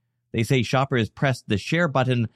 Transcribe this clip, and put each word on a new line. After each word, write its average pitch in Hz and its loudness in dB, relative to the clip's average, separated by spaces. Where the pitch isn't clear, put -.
They 117 -2
say 131 2
shoppers 131 0
pressed - -4
the 104 2
share 165 -2
button 127 0